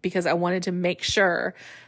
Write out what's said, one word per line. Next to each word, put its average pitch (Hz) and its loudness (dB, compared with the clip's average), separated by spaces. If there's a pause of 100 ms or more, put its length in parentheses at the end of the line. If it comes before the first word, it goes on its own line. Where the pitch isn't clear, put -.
because 180 -2
I 151 4
wanted 175 0
to 185 -4
make 175 -2
sure 185 2 (340)